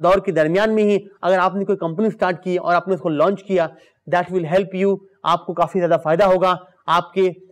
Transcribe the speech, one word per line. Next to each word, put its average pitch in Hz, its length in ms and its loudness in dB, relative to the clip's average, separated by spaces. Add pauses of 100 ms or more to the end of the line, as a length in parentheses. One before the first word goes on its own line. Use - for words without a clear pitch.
दौर 185 180 4
के 190 120 -4
दरमियान 165 380 2
में 214 140 0
ही 208 160 2 (240)
अगर 180 160 2
आपने 185 260 0
कोई 202 100 -2
कंपनी 180 360 -2
स्टार्ट 185 320 -2
की 180 140 -4
और 170 160 -2
आपने 175 200 0
उसको 175 160 -4
लॉन्च 160 380 0
किया, 170 220 0 (400)
that 175 220 -2
will 175 160 -4
help 185 340 -2
you, 196 160 0 (280)
आपको 170 280 -2
काफी 170 260 0
ज्यादा 165 180 2
फायदा 165 280 2
होगा, 185 340 2 (280)
आपके 175 480 0 (160)